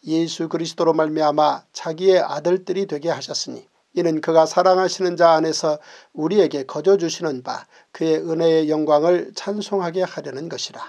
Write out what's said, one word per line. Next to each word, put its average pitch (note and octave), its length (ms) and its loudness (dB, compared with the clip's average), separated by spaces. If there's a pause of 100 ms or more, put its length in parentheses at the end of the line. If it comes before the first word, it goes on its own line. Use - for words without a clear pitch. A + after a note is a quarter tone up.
예수 E3 420 -2
그리스도로 E3 440 0
말미암아 D3+ 800 2
자기의 F3+ 460 2
아들들이 F3+ 680 -2
되게 D3+ 220 -4
하셨으니, C3+ 580 -8 (260)
이는 E3 260 0
그가 D#3+ 240 4
사랑하시는 F#3 720 2
자 E3 180 6
안에서 D#3 440 0 (360)
우리에게 D#3 500 0
거저 D#3 320 2
주시는 D#3+ 480 -4
바 - 220 -10 (260)
그의 D#3+ 240 0 (120)
은혜의 D#3+ 420 2
영광을 D#3 680 2
찬송하게 G3 680 -4
하려는 D3 460 -8
것이라. C3 400 -10